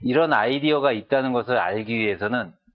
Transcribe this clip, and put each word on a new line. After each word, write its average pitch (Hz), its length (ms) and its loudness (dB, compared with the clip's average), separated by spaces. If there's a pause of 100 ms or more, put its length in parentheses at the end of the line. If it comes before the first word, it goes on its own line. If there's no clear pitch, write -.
이런 147 300 2
아이디어가 139 600 2
있다는 131 400 0
것을 120 260 0
알기 107 400 -2
위해서는 104 540 -2 (220)